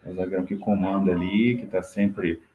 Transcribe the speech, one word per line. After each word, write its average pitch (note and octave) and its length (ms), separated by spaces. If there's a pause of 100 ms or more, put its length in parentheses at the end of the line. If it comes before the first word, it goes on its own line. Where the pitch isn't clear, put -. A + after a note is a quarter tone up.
É F2+ 60
o F#2 40
zagueirão F#2 300
que G2+ 120
comanda G2 540
ali, G2+ 460
que A#2 100
tá F#2 160
sempre G2 580 (140)